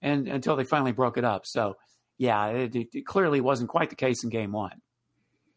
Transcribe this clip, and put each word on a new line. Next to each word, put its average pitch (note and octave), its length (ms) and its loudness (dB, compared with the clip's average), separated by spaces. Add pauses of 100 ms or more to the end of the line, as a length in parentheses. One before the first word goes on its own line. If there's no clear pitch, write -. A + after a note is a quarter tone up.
and C#3+ 260 0
until C#3 300 0
they C3+ 80 0
finally C3+ 280 2
broke A#2+ 260 2
it A#2+ 60 0
up. G#2 200 0
So, G#2 320 -2 (400)
yeah, A2 320 2
it, A#2+ 260 -2
it, A#2 200 -2
it C#3 120 -10
clearly D#3 360 2
wasn't B2 260 0
quite E3 220 0
the - 60 -18
case B2+ 280 0
in A#2 60 -4
game G#2+ 220 -4
one. G2+ 280 -8 (760)